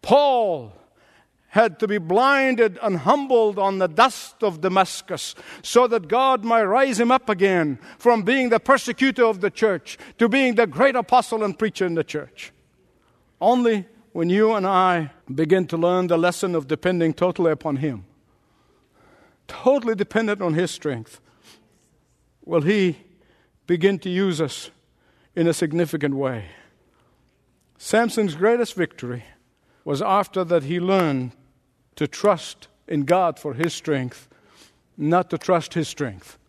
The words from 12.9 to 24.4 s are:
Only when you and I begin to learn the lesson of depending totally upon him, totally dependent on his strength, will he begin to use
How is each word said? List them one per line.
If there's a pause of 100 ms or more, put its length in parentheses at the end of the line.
Only (260)
when
you
and
I (240)
begin
to
learn
the
lesson
of
depending
totally
upon
him, (1400)
totally
dependent
on
his
strength, (1200)
will
he (680)
begin
to
use